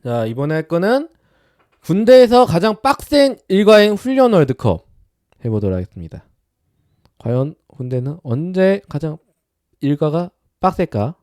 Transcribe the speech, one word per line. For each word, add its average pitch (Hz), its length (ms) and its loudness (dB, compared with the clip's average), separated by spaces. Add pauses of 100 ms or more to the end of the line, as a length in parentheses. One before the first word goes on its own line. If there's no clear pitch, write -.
자, 120 180 -4
이번에 135 300 -6
할 160 140 -6
거는 220 400 -2 (720)
군대에서 240 640 4
가장 202 340 -2
빡센 277 680 0
일과인 208 460 4
훈련 254 400 0
월드컵 127 520 0 (580)
해보도록 104 300 -2
하겠습니다. 87 500 -12 (920)
과연 127 380 -6 (100)
군대는 127 560 -8
언제 185 680 -2
가장 151 300 -8 (640)
일과가 151 500 -4 (300)
빡셀까? 165 640 -4